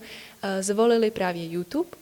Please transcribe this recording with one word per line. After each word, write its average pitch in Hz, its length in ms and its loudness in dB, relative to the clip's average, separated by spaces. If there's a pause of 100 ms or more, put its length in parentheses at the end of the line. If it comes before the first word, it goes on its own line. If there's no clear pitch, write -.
(440)
eh, 190 200 -2
zvolili 214 480 4
právě 180 340 -2
YouTube, 175 440 -4 (120)